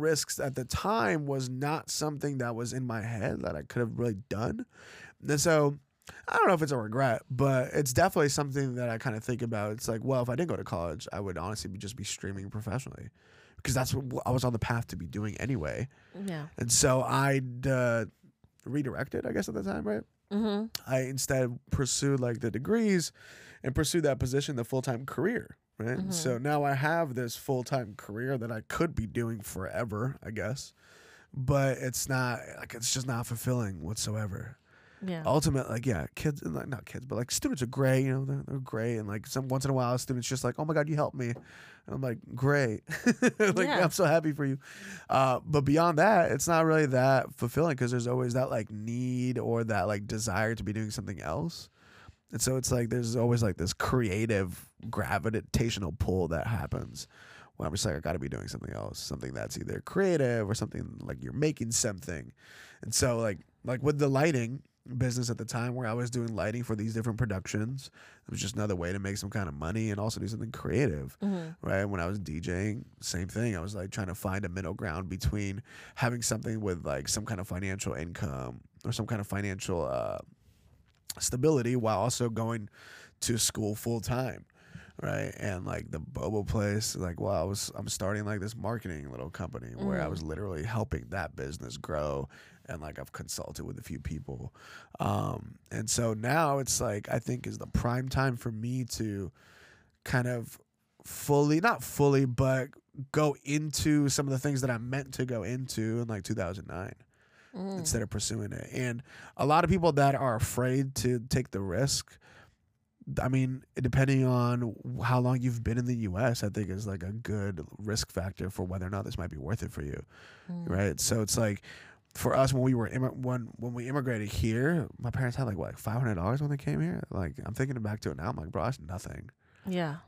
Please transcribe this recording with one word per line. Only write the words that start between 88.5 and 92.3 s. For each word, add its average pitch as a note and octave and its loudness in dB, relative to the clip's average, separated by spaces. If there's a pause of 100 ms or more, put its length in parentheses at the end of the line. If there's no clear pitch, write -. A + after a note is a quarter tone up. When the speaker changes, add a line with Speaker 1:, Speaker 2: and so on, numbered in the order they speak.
Speaker 1:
marketing F#2 -6
little B1+ -8
company A#1+ -8
where C2 -2
I C#2 0
Speaker 2:
Mm. D2+ -2
Speaker 1:
was E2 -4
literally E2 -4
helping G#2 -2
that F2+ -6
business C2+ -8
grow. C#2+ -2 (400)